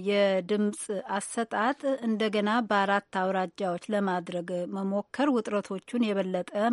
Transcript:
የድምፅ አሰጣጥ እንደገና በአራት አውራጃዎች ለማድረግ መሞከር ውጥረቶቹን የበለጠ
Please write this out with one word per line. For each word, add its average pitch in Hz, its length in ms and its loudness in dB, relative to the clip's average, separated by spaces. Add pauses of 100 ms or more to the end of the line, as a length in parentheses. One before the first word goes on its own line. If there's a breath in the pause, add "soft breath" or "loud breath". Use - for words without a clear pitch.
የድምፅ 202 800 2 (300)
አሰጣጥ 220 680 -2 (220)
እንደገና 214 480 0 (140)
በአራት 202 520 2
አውራጃዎች 185 760 -2
ለማድረግ 180 580 -2 (220)
መሞከር 202 600 -2
ውጥረቶቹን 214 760 0
የበለጠ 185 440 0 (220)